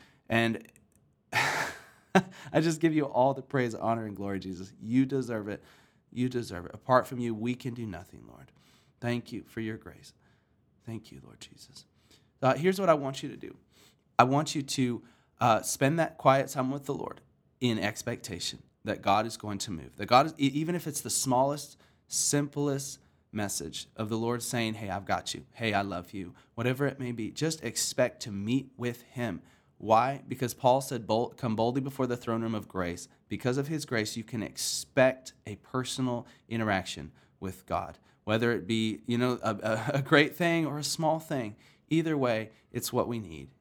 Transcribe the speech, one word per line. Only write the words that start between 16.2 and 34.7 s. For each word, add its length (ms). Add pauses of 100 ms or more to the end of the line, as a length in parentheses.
time 240
with 140
the 80
Lord 260 (400)
in 180
expectation 840 (200)
that 160
God 260
is 100
going 220
to 120
move, 240
that 120
God 200
is, 120
e-, 160
even 200
if 140
it's 140
the 60
smallest, 680 (320)
simplest 880 (340)
message 540 (100)
of 120
the 100
Lord 240
saying, 320
"Hey, 160
I've 160
got 280
you. 180
Hey, 200
I 100
love 300
you." 220 (200)
Whatever 320
it 140
may 120
be, 180
just 340
expect 600
to 60
meet 460
with 260
him. 380 (380)
Why? 500
Because 240
Paul 280
said, 260
"Bold, 300
come 200
boldly 240
before 260
the 100
throne 260
room 120
of 140
grace." 400 (200)
Because 280
of 120
his 180
grace, 300
you 80
can 180
expect 880 (140)